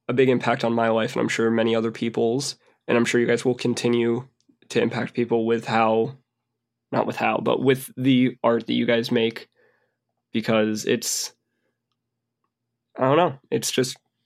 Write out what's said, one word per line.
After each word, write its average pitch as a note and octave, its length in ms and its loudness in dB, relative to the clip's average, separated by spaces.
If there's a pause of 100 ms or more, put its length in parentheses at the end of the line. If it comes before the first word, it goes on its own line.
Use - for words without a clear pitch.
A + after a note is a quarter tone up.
a B2 60 -4
big C3 160 4
impact B2 340 0
on A2+ 80 0
my A#2 160 0
life, A2+ 260 0
and A#2+ 60 -2
I'm A#2 80 0
sure A2+ 220 0
many A2+ 260 2
other A2+ 160 -2
people's, A#2 640 -4 (320)
and A#2+ 80 4
I'm A#2+ 80 4
sure A#2+ 160 2
you A#2 60 2
guys A#2 180 0
will B2 100 2
continue A#2+ 720 0 (440)
to A#2 100 0
impact A2+ 340 -2
people A#2 300 -2
with A2+ 220 -2
how, A2+ 500 0 (760)
not B2 160 0
with - 100 -6
how, A2+ 220 -2
but A#2+ 240 0
with C3 340 0
the B2+ 460 2
art A#2 240 0
that A#2+ 80 -4
you A#2+ 120 0
guys A#2 260 0
make, A2+ 360 -2 (840)
because A2 540 0
it's, - 480 -4 (1600)
I - 40 -2
don't C3+ 140 4
know, E3 220 2 (120)
it's B2+ 200 -2
just - 260 -2 (300)